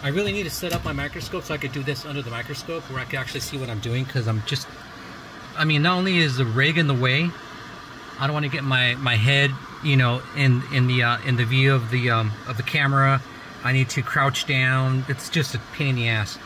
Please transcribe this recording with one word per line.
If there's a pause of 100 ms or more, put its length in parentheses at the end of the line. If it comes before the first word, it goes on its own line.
I
really
need
to
set
up
my
microscope
so
I
could
do
this
under
the
microscope
where
I
can
actually
see
what
I'm
doing,
'cause
I'm
just, (880)
I
mean,
not
only
is
the
rig
in
the
way, (920)
I
don't
wanna
get
my,
my
head, (300)
you
know, (140)
in, (120)
in
the,
uh,
in
the
view
of
the,
um, (140)
of
the
camera. (420)
I
need
to
crouch
down.
It's
just
a (140)
pain
in
the
ass.